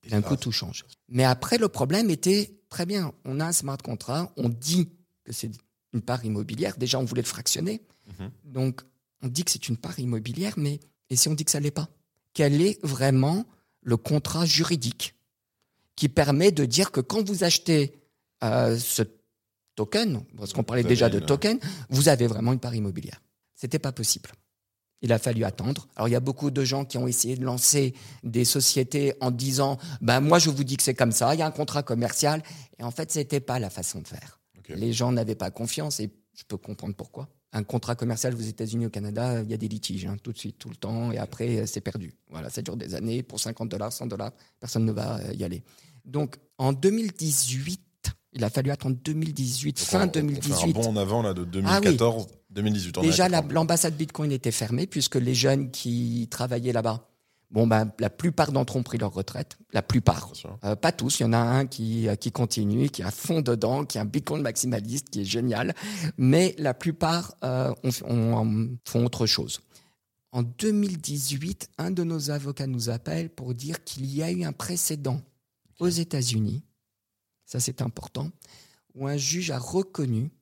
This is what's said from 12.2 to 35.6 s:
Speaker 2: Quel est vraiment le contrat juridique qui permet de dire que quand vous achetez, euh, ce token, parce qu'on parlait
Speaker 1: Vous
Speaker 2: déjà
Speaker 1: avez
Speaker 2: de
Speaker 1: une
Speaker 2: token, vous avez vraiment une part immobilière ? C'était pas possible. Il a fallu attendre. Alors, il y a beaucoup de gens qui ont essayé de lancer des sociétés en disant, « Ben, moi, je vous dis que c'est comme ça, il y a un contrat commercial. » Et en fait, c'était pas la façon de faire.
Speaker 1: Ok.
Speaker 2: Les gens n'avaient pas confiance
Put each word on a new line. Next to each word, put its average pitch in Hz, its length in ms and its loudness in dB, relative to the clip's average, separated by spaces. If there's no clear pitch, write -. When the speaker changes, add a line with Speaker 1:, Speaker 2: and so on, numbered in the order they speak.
Speaker 2:
Quel 143 260 6
est 202 240 2
vraiment 135 600 2
le 117 160 2
contrat 151 480 0
juridique 156 680 0
qui 143 140 2
permet 151 420 6
de 147 140 2
dire 147 260 2
que 143 80 0
quand 208 260 0
vous 190 180 0
achetez, 156 500 4
euh, 117 340 4
ce - 240 0
token, 156 480 0
parce 101 160 -8
qu'on 131 100 0
parlait 120 200 2
Speaker 1:
Vous 113 60 2
Speaker 2:
déjà 120 180 8
Speaker 1:
avez 113 100 4
Speaker 2:
de - 40 2
Speaker 1:
une 156 60 -6
Speaker 2:
token, 208 320 2
vous 139 200 6
avez 135 180 6
vraiment 113 260 2
une 127 80 0
part 120 140 -6
immobilière ? 101 480 -6
C'était 135 240 -4
pas 139 140 -4
possible. - 380 -4
Il 117 120 4
a 113 60 6
fallu 113 260 0
attendre. 135 520 -4
Alors, 110 120 0
il 117 40 2
y 120 40 4
a 123 40 4
beaucoup 135 300 -2
de 135 140 0
gens 135 200 0
qui - 140 -6
ont 123 100 0
essayé 123 280 0
de 127 80 -4
lancer 127 500 2
des 120 200 2
sociétés 139 760 2
en 127 100 0
disant, « 131 480 0
Ben, 123 200 6
moi, 156 200 8
je 160 100 4
vous 139 140 0
dis 131 120 -2
que - 60 0
c'est 131 120 2
comme 117 180 4
ça, 120 220 4
il 160 40 -2
y 165 40 2
a 156 40 2
un 156 60 -2
contrat 147 320 -2
commercial. » 147 580 0
Et - 40 -12
en 120 80 -6
fait, 160 220 -8
c'était 143 280 -2
pas 127 200 -4
la - 100 -4
façon - 300 -8
de 78 80 -14
faire. - 320 -18
Speaker 1:
Ok. 92 180 -16
Speaker 2:
Les 113 160 0
gens 120 200 2
n'avaient 110 240 0
pas 92 160 -4
confiance 147 480 -4